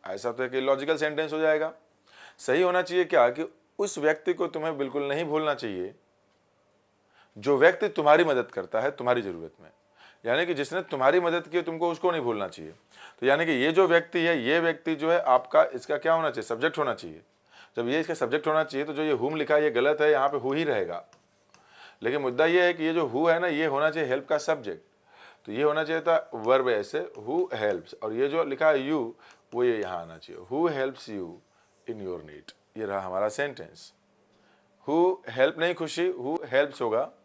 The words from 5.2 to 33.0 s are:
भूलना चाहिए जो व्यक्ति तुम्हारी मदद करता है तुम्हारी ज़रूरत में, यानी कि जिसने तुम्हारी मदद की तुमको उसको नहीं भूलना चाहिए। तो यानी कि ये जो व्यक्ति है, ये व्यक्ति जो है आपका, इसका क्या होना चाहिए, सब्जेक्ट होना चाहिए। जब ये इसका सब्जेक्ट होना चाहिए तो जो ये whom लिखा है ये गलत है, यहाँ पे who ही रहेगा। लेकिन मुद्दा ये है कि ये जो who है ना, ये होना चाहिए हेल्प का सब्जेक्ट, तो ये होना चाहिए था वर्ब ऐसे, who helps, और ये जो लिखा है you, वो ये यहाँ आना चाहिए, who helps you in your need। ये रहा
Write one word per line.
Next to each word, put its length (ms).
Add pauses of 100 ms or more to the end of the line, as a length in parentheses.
भूलना 280
चाहिए 400 (1400)
जो 200
व्यक्ति 320
तुम्हारी 340
मदद 280
करता 300
है 100
तुम्हारी 300
ज़रूरत 400
में, 80 (560)
यानी 200
कि 80
जिसने 280
तुम्हारी 380
मदद 280
की 140
तुमको 300
उसको 200
नहीं 100
भूलना 260
चाहिए। 240 (480)
तो 60
यानी 200
कि 80
ये 180
जो 160
व्यक्ति 320
है, 200
ये 200
व्यक्ति 360
जो 160
है 100
आपका, 440
इसका 320
क्या 160
होना 160
चाहिए, 180
सब्जेक्ट 300
होना 160
चाहिए। 280 (560)
जब 120
ये 100
इसका 140
सब्जेक्ट 340
होना 160
चाहिए 220
तो 80
जो 100
ये 100
whom 240
लिखा 180
है 80
ये 80
गलत 300
है, 100
यहाँ 180
पे 100
who 160
ही 80
रहेगा। 400 (1000)
लेकिन 180
मुद्दा 240
ये 200
है 80
कि 100
ये 100
जो 160
who 220
है 80
ना, 80
ये 180
होना 240
चाहिए 200
हेल्प 200
का 80
सब्जेक्ट, 440 (640)
तो 60
ये 120
होना 200
चाहिए 180
था 320
वर्ब 360
ऐसे, 300 (200)
who 180 (160)
helps, 400 (100)
और 100
ये 140
जो 160
लिखा 260
है 200
you, 100 (540)
वो 100
ये 160
यहाँ 220
आना 160
चाहिए, 240
who 280
helps 400
you 180 (600)
in 140
your 200
need। 300 (260)
ये 80
रहा 160